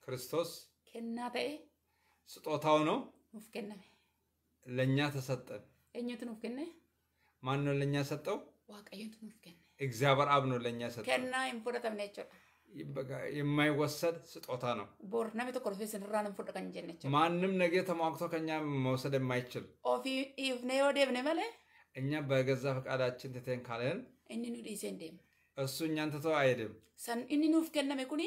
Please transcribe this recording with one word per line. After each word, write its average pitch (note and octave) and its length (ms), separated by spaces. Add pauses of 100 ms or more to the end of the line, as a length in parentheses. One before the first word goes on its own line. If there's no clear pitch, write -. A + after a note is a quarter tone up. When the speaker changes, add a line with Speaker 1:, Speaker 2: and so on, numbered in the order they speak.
Speaker 1:
ክርስቶስ D3+ 500 (340)
Speaker 2:
ከና A#3 340 (120)
ተኤ A#3+ 180 (800)
Speaker 1:
ስጦታው D3+ 540
ነው። F3 160 (320)
Speaker 2:
ኑፍ - 180
ከነሜ። G#3 340 (840)
Speaker 1:
ለእኛ C3 320 (120)
ተሰጠን። C3 520 (320)
Speaker 2:
ኤኙቱ A#3+ 300
ኑፍ A3+ 140
ከነ? A#3 200 (840)
Speaker 1:
ማን C3+ 180
ነው C#3+ 140
ለእኛ C#3 280
ሰጠው? D3 340 (300)
Speaker 2:
ዋቀዮቱ G#3 540
ኑፍ G#3+ 160
ከነ። - 200 (240)
Speaker 1:
እግዚአብሔር C#3 480
አብ C#3 160
ነው C3 140
ለእኛ A#2+ 280
ሰጠው። A#2 200
Speaker 2:
ከና B3+ 340
ሂን B3+ 200
ፉደተምነ A3+ 440
ጀቹudha። - 380 (460)
Speaker 1:
በቃ C#3 220 (200)
የማይወሰድ D3 840 (100)
ስጦታ B2+ 380 (100)
ነው። G#2 120 (160)
Speaker 2:
ቦር A3 300
ነሚ A#3+ 180
ቶኮ B3+ 180
ዱፌ G3 180
ስንራ G#3 300
ነን G#3 180
ፉደ - 160
ከን F#3 180
ጀነ F3+ 200
ጀቹudha። C#3 220
Speaker 1:
ማንም E3+ 440
ነገ F3 280
ተሟግቶ E3 460
ከኛ D#3+ 200 (300)
መውሰድ C3 360
የማይችል። B2+ 500 (200)
Speaker 2:
ኦፊ B3 200 (360)
ኢፍኔ B3 340
ዮ C#4 180
ደምነ C4 320
መለ። D#4+ 160 (540)
Speaker 1:
እኛ C3+ 160 (120)
በገዛ C3+ 420 (100)
ፈቃዳችን C3 580
ትተን B2 300
ካለን B2 380 (260)
Speaker 2:
ኢኒ A#3 200
ኑ A#3+ 160
ዲሴ G#3+ 240
እንደም። F3 280 (440)
Speaker 1:
እሱ C3+ 260
እኛን D#3 260
ትቶ D3 220
አይሄድም። A#2+ 420 (240)
Speaker 2:
ሰን A#3 300
ኢኒ D4+ 200
ኑፍ D#4+ 220
ከነሜ C#4 340
ኩኒ። D4+ 220